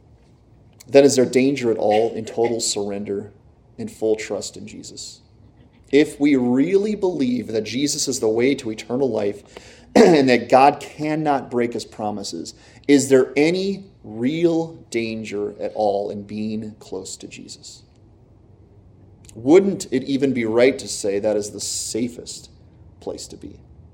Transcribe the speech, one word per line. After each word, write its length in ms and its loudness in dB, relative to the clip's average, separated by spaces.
then 160 8
is 120 4
there 100 4
danger 460 2
at 60 0
all 360 2
in 120 -8
total 360 -2
surrender 720 -6
and 140 -10
full 240 0
trust 400 -8
in 120 -16
Jesus? 540 -18
If 280 4
we 160 4
really 600 2
believe 520 -2
that 160 -2
Jesus 440 -4
is 120 -4
the 100 0
way 260 2
to 160 -8
eternal 380 -4
life 340 -4
<clears throat> 200 -10
and 340 8
that 200 2
God 300 6
cannot 680 -4
break 240 -2
his 120 -8
promises, 680 -10
is 220 6
there 260 6
any 500 0
real 680 -2
danger 680 -6
at 140 -6
all 360 0
in 140 -10
being 560 -8
close 380 -14
to 100 -18
Jesus? 560 -20
Wouldn't 580 2
it 120 -2
even 300 -2
be 120 -2
right 340 2
to 80 -12
say 320 -4
that 160 0
is 160 -4
the 80 -12
safest 880 -8
place 280 -12
to 100 -18
be? 220 -18